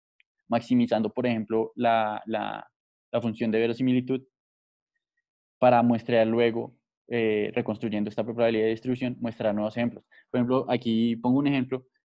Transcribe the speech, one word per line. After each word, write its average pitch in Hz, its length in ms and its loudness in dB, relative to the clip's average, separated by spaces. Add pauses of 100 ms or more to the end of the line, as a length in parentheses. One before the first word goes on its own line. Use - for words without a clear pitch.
(480)
maximizando, 117 640 2
por 127 140 -2
ejemplo, 110 500 -2
la, 113 500 0
la, 107 420 -6 (440)
la 120 80 0
función 113 300 -2
de 110 100 2
verosimilitud 127 680 0 (1300)
para 123 240 6
muestrear 117 440 2
luego, 117 500 0 (320)
eh, 110 460 -2
reconstruyendo 107 560 -4
esta 107 140 -6
probabilidad 117 400 0
de 110 60 2
distribución, 123 500 -4
muestrar 113 340 -2
nuevos 104 220 -2
ejemplos. 120 280 -4 (260)
Por 127 80 -2
ejemplo, 127 300 0
aquí 117 480 0
pongo 123 220 2
un 143 80 2
ejemplo, 131 400 -2 (340)